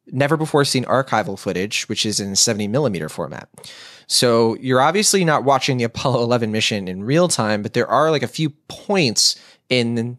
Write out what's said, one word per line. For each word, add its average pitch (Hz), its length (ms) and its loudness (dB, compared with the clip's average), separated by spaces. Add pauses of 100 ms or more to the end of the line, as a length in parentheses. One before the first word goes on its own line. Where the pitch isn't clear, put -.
never-before-seen 143 800 0
archival 110 520 0
footage, 95 500 -4
which - 160 -4
is 107 140 -2
in 98 160 -6
seventy 104 320 0
millimeter 104 420 -2
format. 71 400 -10 (600)
So 117 520 2
you're 127 200 2
obviously 190 440 2
not 143 200 2
watching 135 320 2
the 120 80 0
Apollo 120 380 0
Eleven 117 300 0
mission 107 360 -2
in 92 160 -8
real 165 240 2
time, 107 340 0
but 110 100 -8
there 120 160 0
are, 143 220 2
like, 147 120 0
a 117 60 -2
few 156 220 -4 (180)
points - 680 0 (320)
in 120 500 0